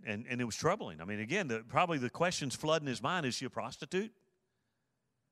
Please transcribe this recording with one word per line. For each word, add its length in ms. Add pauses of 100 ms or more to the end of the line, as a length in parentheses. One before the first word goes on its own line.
and, 240
and 100
it 60
was 100
troubling. 460
I 20
mean, 160
again, 300
the, 180
probably 300
the 120
questions 460
flooding 320
his 160
mind, 220
"Is 100
she 80
a 60
prostitute?" 640 (1200)